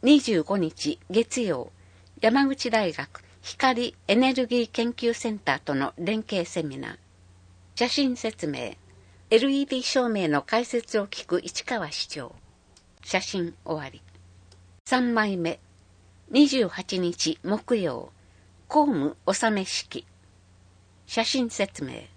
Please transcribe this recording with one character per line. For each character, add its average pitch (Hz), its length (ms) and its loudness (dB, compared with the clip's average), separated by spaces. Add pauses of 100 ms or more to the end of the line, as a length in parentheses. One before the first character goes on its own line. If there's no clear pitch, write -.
二 277 180 8
十 202 220 2
五 196 140 0
日 160 420 -2 (120)
月 226 320 0
曜、 156 280 -2 (500)
山 254 260 4
口 269 240 -2
大 208 220 2
学 - 300 -10 (200)
光 254 520 0 (140)
エ 208 80 6
ネ 262 160 4
ル 254 140 0
ギ 240 160 0
ー 226 80 -4
研 233 220 -2
究 233 200 -2
セ 233 180 -4
ン 208 80 -6
タ 139 160 0
ー 135 40 -6
と 143 160 -4
の 135 240 -2
連 208 240 -2
携 196 240 -4
セ - 160 -6
ミ 135 160 -8
ナ 120 140 -10
ー。 - 60 -18 (760)
写 247 140 0
真 262 280 0
説 - 300 -6
明。 131 300 -6 (540)
エ 220 80 8
ル 269 120 4
イ 277 140 2
ー - 20 -12
デ 262 100 -4
ィ - 40 -2
ー - 20 -10
照 247 260 0
明 202 200 0
の 147 120 4
解 226 240 0
説 233 340 -2
を 202 80 -2
聞 - 200 -12
く 175 160 0
市 - 220 -10
川 196 280 -6
市 - 140 -6
長。 - 280 -12 (680)
写 - 180 -2
真 175 340 -6 (120)
終 156 180 -6
わ 135 60 -14
り。 - 100 -20 (840)
三 247 280 2
枚 214 220 0
目。 165 220 -2 (720)
二 285 180 8
十 262 200 2
八 185 300 -6
日 170 440 -2
木 214 340 0
曜、 156 360 -4 (540)
公 294 200 4
務 151 300 0 (100)
納 214 280 2
め 190 120 -2
式。 - 400 -8 (1000)
写 - 180 -2
真 240 260 0
説 - 340 -4
明。 110 200 -12 (120)